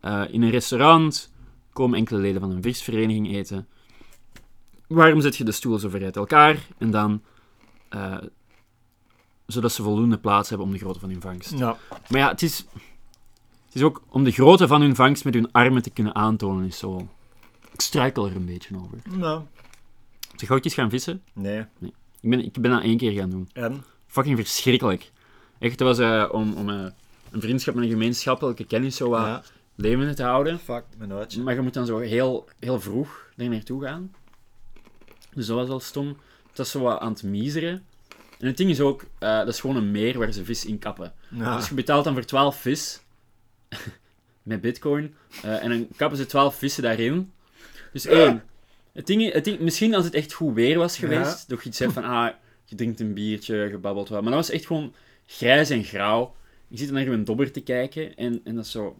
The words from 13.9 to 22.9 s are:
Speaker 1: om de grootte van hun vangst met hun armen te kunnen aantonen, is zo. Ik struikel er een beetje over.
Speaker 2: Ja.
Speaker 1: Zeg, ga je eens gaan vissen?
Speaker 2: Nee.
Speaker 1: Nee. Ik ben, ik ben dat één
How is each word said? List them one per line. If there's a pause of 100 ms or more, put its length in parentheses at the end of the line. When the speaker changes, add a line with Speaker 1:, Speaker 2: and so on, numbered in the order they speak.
Speaker 1:
om
de
grootte
van
hun
vangst
met
hun
armen
te
kunnen
aantonen,
is
zo. (640)
Ik
struikel
er
een
beetje
over. (220)
Speaker 2:
Ja. (880)
Speaker 1:
Zeg,
ga
je
eens
gaan
vissen? (100)
Speaker 2:
Nee. (140)
Speaker 1:
Nee. (280)
Ik
ben,
ik
ben
dat
één